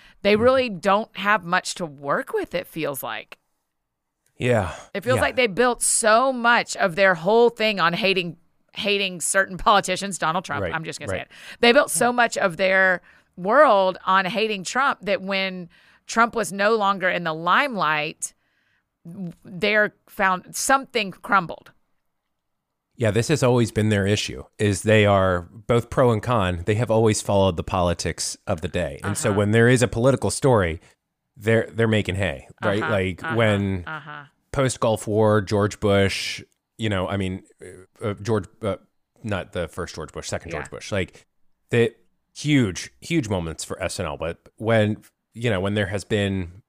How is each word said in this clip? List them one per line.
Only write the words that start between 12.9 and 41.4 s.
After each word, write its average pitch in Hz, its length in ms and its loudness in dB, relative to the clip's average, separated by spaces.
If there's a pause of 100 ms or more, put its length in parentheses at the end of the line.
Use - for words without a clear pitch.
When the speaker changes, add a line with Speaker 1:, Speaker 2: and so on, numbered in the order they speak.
Speaker 1:
world 202 680 4
on 190 200 2
hating 214 380 -4
Trump 262 380 -2
that 190 200 -2
when 190 460 -6 (380)
Trump 226 280 0
was 208 180 -4
no 202 240 0
longer 196 320 0
in 175 160 -4
the 160 100 -4
limelight, 170 1000 -2 (1080)
their 208 500 0 (140)
found-, 185 460 -4
something 247 560 -2
crumbled. 180 640 -4 (1300)
Speaker 2:
Yeah, 110 120 2
this 110 180 0
has 151 140 2
always 123 280 4
been 107 200 0
their 101 160 2
issue, 82 380 -2 (140)
is 104 240 0
they 107 220 6
are 95 380 4 (100)
both 117 380 -2
pro 123 220 2
and 107 100 -2
con. 92 420 -2
They 107 120 0
have 113 140 0
always 110 300 4
followed 98 380 2
the 87 60 -4
politics 87 840 -2
of 87 160 -4
the 92 60 -4
day. 78 360 -4
And 101 140 -4
so 113 120 -2
Speaker 1:
Uh-huh. 101 80 0
Speaker 2:
when 104 120 2
there 117 180 6
is 123 140 4
a 117 60 2
political 120 420 0
story, 95 500 0 (560)
they're, 110 340 0
they're 113 180 0
making 104 260 0
hay, 85 340 -4 (160)
right? 104 180 0
Speaker 1:
Uh-huh, - 100 -4
Speaker 2:
Like, 95 300 -2
Speaker 1:
uh-huh, 160 140 -6
Speaker 2:
when 101 500 0
Speaker 1:
uh-huh. 147 380 -14 (280)
Speaker 2:
post-Gulf 123 540 0
War, 107 360 4
George 101 360 0
Bush, 98 640 0 (360)
you 110 100 -2
know, 95 180 -2
I 98 120 -4
mean, 95 240 -4 (200)
uh, 92 460 -12
uh, 104 60 -4
George, 101 320 -2 (160)
uh, 98 140 -2 (460)
not 98 300 -6
the 85 160 -4
first - 260 -10
George 78 180 -12
Bush, 76 160 -12
second - 240 -8
George - 120 -8
Speaker 1:
Yeah. - 60 -18
Speaker 2:
Bush, - 200 -14
like, 95 360 -6 (420)